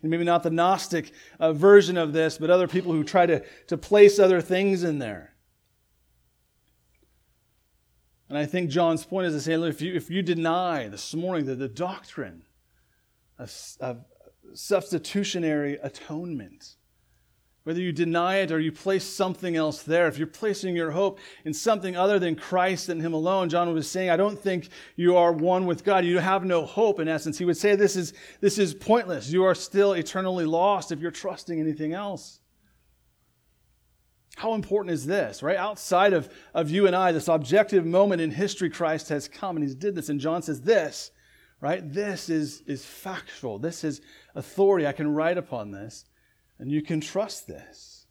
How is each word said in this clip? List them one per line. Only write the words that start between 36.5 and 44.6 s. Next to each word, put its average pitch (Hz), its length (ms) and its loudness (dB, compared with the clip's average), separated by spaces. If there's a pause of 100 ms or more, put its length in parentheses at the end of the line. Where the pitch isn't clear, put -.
of 160 160 -2
you 196 180 4
and 180 80 4
I, 185 160 4
this 160 160 -2
objective 170 580 2
moment 180 360 4
in 160 100 -2
history, 185 380 -4
Christ 160 400 -2
has 147 180 -4
come 180 300 -8
and 151 80 0
he's 135 100 -6
did 185 200 -4
this. 156 120 -6
And 147 100 -2
John 160 240 -2
says 147 200 -6
this, 180 500 0 (480)
right? 165 220 -2 (100)
This 196 380 -6
is, 151 360 -4
is 139 200 -8
factual. - 760 -12
This 165 240 -8
is 151 160 -6 (360)
authority. 185 520 2